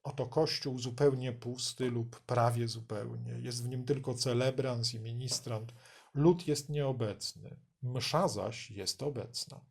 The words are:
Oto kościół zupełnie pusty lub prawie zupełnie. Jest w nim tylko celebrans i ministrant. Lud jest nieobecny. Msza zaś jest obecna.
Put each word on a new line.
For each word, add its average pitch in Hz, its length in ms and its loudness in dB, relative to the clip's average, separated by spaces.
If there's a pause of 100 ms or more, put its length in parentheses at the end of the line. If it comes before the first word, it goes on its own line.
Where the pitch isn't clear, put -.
Oto 131 240 -4
kościół 143 520 0
zupełnie 127 540 2
pusty 123 580 -4
lub 117 300 -4
prawie 120 480 4
zupełnie. 117 720 -6
Jest 120 220 -4
w 123 40 -2
nim 127 160 -4
tylko 131 300 0
celebrans 123 800 2
i 113 60 -8
ministrant. 117 720 -4 (400)
Lud 165 340 6
jest 143 200 0
nieobecny. 120 880 -4 (260)
Msza 131 460 0
zaś 107 420 -4
jest 98 320 -6
obecna. - 580 -6 (100)